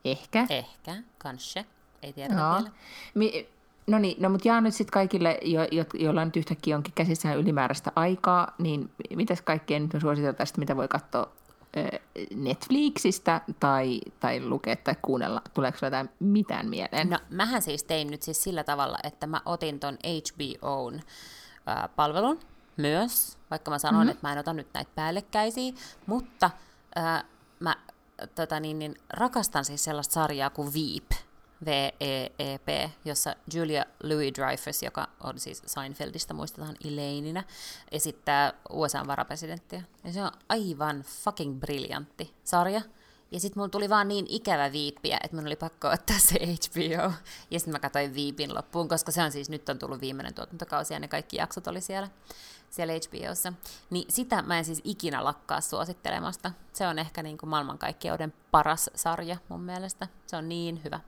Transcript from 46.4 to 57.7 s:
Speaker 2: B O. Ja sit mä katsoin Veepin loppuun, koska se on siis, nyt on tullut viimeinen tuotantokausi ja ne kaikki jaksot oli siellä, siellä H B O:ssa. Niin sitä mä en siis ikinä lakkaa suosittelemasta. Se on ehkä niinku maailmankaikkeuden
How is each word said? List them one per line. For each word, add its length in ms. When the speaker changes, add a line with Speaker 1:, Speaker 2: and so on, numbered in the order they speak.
Speaker 2:
B 40
O. 40
Ja 80
sit 120
mä 80
katsoin 360
Veepin 400
loppuun, 320
koska 240
se 120
on 80
siis, 180
nyt 200
on 100
tullut 220
viimeinen 320
tuotantokausi 600
ja 60
ne 80
kaikki 300
jaksot 300
oli 140
siellä, 280
siellä 240
H 180
B 20
O:ssa. 220
Niin 200
sitä 320
mä 160
en 80
siis 180
ikinä 400
lakkaa 380
suosittelemasta. 880
Se 140
on 120
ehkä 240
niinku 220
maailmankaikkeuden 880